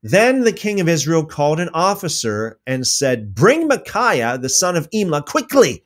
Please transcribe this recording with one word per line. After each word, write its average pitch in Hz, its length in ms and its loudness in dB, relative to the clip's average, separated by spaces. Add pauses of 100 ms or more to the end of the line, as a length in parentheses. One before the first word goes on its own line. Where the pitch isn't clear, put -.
Then 233 400 2
the 233 100 2
king 208 280 -4
of 165 80 0
Israel 160 360 0
called 151 360 -2
an 175 120 -6
officer 151 920 -2
and 127 200 -4
said, 117 480 -2
"Bring 277 340 4
Micaiah, 196 680 0
the 127 140 -6
son 180 260 0
of 160 140 -4
Imlah, 170 340 -2
quickly." 262 600 2